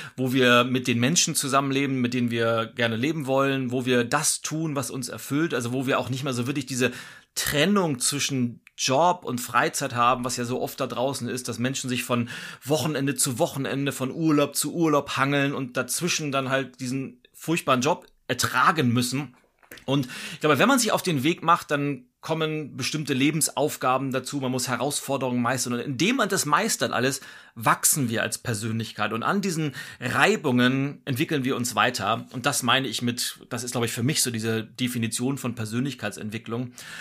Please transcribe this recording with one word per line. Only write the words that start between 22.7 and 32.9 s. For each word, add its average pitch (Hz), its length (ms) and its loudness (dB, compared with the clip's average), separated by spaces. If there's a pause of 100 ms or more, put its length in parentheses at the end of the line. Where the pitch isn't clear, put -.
bestimmte 143 380 -2
Lebensaufgaben 139 960 2
dazu, 131 280 -4
man 127 120 -2
muss 127 160 -2
Herausforderungen 127 720 -2
meistern. 120 320 0
Und 120 80 -4
indem 151 360 0
man 220 120 0
das 190 160 0
meistert 151 480 0
alles, 127 300 0 (320)
wachsen 127 560 2
wir 107 120 0
als 107 140 -2
Persönlichkeit. 110 800 -4
Und 113 80 -4
an 185 180 0
diesen 160 340 -2 (260)
Reibungen 135 1080 2
entwickeln 143 380 0
wir 127 120 0
uns 117 200 -4
weiter. 113 560 2
Und 127 120 -6
das - 180 0
meine 127 260 2
ich 107 120 -6